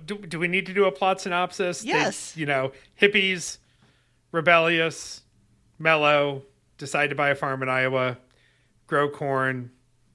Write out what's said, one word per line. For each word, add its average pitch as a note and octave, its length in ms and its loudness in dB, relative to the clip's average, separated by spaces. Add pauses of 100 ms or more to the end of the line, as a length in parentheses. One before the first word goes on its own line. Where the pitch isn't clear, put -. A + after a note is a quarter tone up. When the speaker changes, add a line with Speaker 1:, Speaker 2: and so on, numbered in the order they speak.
Speaker 1:
do, G3+ 120 -10
do F3 220 -10
we F3 100 -2
need F#3+ 160 -2
to F#3+ 80 -12
do G3 120 4
a F#3+ 60 2
plot F#3+ 300 0
synopsis? F3+ 600 -2
They, A3 80 -8
Speaker 2:
Yes. - 460 -2
Speaker 1:
you D#3 100 -6
know, C3+ 280 -2 (280)
hippies, F#3+ 580 0 (760)
rebellious, E3 880 2 (580)
mellow, D3 640 4 (340)
decide C#3+ 340 -2
to C#3 40 -6
buy C#3+ 140 2
a C#3+ 60 2
farm C3+ 280 -4
in C3 60 -2
Iowa, C3 480 0 (720)
grow D3 220 2
corn, C3 640 -4 (440)